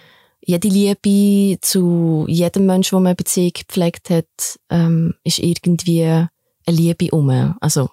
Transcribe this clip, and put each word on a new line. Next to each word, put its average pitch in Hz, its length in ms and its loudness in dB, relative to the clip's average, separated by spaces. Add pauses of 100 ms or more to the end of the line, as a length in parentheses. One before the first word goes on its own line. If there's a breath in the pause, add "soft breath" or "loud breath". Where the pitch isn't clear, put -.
(400 soft breath)
jede 180 280 -2
Liebe 202 920 2
zu 170 680 0
jedem 175 360 0
Menschen, 185 300 0
wo 185 40 2
man 185 80 2
eine 180 80 2
Beziehung 175 380 -2
gepflegt - 560 -6
hat, - 480 -4 (120)
ähm, 165 440 0 (100)
ist - 160 -4
irgendwie 170 640 -2
eine 160 260 0 (360)
Liebe 170 440 0
rum. 139 500 0
Also, 147 340 -2